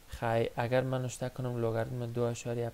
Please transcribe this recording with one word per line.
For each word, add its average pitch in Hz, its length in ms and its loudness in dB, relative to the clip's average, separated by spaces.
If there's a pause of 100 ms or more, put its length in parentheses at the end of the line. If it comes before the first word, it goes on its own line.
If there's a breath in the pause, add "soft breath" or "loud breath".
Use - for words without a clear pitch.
خی، 117 480 2
اگر 127 260 2
من 131 200 0
نوشته 127 280 -4
کنم 123 320 -2
لوگاریتم 117 440 0
دو 117 180 0
اشاریه 117 500 -2